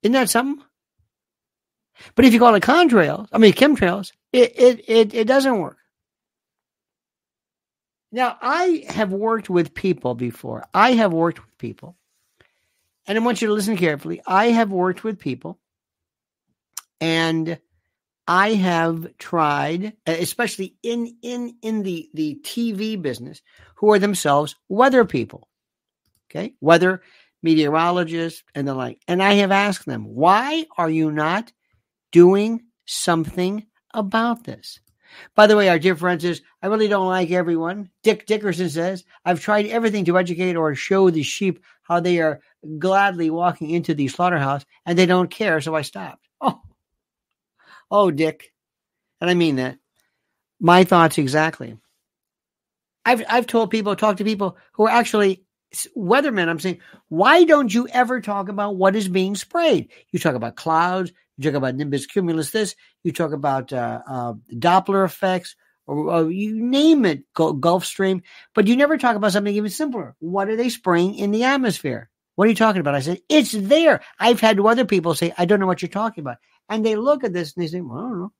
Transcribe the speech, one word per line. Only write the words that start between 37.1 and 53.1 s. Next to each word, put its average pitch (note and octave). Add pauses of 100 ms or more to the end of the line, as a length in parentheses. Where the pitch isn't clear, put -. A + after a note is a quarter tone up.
everyone." F3 (140)
Dick G#3+
Dickerson F#3+
says, F3 (220)
"I've F3+
tried G#3
everything G#3+
to F3
educate F3
or D#3
show F#3+
the D#3+
sheep F#3 (180)
how F3
they F3
are D#3 (380)
gladly F#3
walking E3
into E3+
the C#3+
slaughterhouse, C#3+ (220)
and F3
they F3+
don't F3+
care, F3
so D#3+
I D#3
stopped." - (120)
Oh, - (1300)
oh, G3+
Dick. D#3 (640)
And E3+
I F3+
mean E3
that. C3 (800)
My F3
thoughts E3+
exactly. C#3+ (1300)
I've, A#3